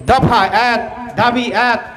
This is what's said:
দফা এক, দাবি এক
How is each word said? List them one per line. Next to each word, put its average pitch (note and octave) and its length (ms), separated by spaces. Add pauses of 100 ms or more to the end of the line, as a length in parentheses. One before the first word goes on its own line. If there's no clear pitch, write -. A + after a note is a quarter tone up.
দফা G#3+ 420
এক, A3+ 340 (360)
দাবি A#3+ 380
এক A#3 260 (180)